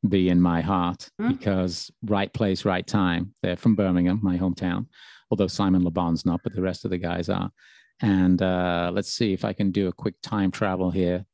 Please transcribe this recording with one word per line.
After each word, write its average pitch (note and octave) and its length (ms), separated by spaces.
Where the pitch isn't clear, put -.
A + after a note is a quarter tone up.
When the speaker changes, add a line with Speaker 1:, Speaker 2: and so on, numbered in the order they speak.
Speaker 1:
be F#2 200
in F2+ 100
my E2+ 220
heart F2 480
Speaker 2:
Mm. A3+ 100
Speaker 1:
because F#2 600
right G2+ 280
place, F#2+ 340
right F#2 200
time. F2+ 560
They're F2+ 140
from A2+ 200
Birmingham, F#2 460
my F#2 160
hometown, F2+ 480
although G2 160
Simon F#2 360
Le F2 60
Bon's E2+ 380
not, E2+ 160
but - 100
the F#2 80
rest F#2 240
of F#2+ 60
the F2+ 80
guys F2 280
are. F#2+ 220
And, F#2 400
uh, F2+ 520
let's G2 180
see G#2+ 220
if F#2 100
I G2+ 100
can G2 180
do F#2+ 160
a F2 60
quick - 280
time G2 300
travel F#2 400
here. F2+ 420